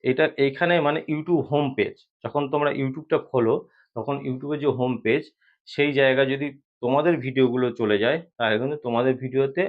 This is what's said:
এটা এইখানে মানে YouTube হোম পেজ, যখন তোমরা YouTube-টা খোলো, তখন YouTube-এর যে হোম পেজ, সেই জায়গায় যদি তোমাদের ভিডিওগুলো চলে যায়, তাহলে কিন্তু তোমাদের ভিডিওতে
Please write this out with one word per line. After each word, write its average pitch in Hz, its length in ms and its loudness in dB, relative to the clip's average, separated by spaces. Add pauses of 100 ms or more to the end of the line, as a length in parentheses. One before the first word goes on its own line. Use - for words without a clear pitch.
এটা 131 200 2 (200)
এইখানে 170 300 0 (120)
মানে 151 120 0 (140)
YouTube 156 380 0
হোম 147 160 2 (100)
পেজ, 101 180 0 (300)
যখন 143 180 -2 (100)
তোমরা 147 180 0 (100)
YouTube-টা 135 380 -2 (100)
খোলো, 120 260 2 (420)
তখন 120 180 -4 (120)
YouTube-এর 139 380 -6
যে 143 140 4
হোম 127 140 0 (120)
পেজ, 143 180 2 (460)
সেই 147 300 0
জায়গায় 135 340 4
যদি 139 140 -4 (360)
তোমাদের 143 320 2 (100)
ভিডিওগুলো 127 420 2 (140)
চলে 104 240 2
যায়, 143 140 2 (180)
তাহলে 110 260 0
কিন্তু 147 140 -4 (100)
তোমাদের 123 260 0 (100)
ভিডিওতে 135 460 -2